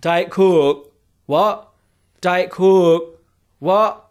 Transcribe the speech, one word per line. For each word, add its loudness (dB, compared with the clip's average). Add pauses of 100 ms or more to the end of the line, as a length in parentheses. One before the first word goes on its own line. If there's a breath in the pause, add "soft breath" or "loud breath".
Diet -4
Coke? 0 (320)
What? -2 (520)
Diet -2
Coke? 0 (360)
What? -4